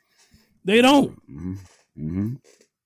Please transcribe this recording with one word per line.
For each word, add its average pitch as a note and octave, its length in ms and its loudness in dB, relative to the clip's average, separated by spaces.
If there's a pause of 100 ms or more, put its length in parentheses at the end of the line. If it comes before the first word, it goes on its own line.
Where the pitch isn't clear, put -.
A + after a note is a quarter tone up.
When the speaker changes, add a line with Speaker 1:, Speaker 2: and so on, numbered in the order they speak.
(640)
Speaker 1:
They G#3+ 180 2
don't. C#4 300 4 (160)
Speaker 2:
Mm-hmm. E2+ 240 -12 (460)
Mm-hmm. F#2 360 -6 (520)